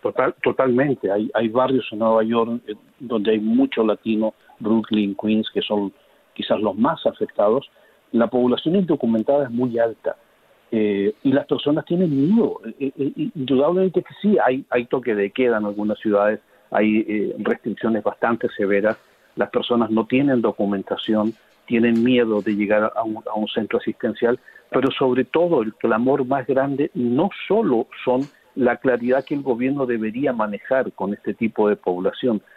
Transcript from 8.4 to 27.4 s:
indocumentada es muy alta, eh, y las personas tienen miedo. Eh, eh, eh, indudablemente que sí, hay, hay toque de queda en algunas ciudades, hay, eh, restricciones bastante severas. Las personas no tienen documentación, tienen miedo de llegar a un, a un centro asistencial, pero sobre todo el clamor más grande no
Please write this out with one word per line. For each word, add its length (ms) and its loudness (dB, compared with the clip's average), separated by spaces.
indocumentada 720 0
es 40 -10
muy 300 -2
alta, 360 -2
eh, 420 2
y 80 2
las 160 0
personas 380 0
tienen 500 2
miedo. 240 2
Eh, 160 -4
eh, 220 -4
eh, 160 -4
indudablemente 720 0
que 180 -18
sí, 240 4
hay, 240 0
hay 160 0
toque 300 -2
de 160 0
queda 260 2
en 80 -2
algunas 320 -2
ciudades, 420 2
hay, 280 2
eh, 320 -4
restricciones 640 -2
bastante 520 -2
severas. 420 0
Las 140 -2
personas 400 0
no 160 0
tienen 360 0
documentación, 920 -2
tienen 380 2
miedo 380 2
de 140 -2
llegar 400 2
a 80 -2
un, 140 -4
a 180 -10
un 120 -2
centro 320 -2
asistencial, 600 -2
pero 220 0
sobre 320 2
todo 400 2
el 100 -6
clamor 520 0
más 200 -2
grande 480 0
no 360 0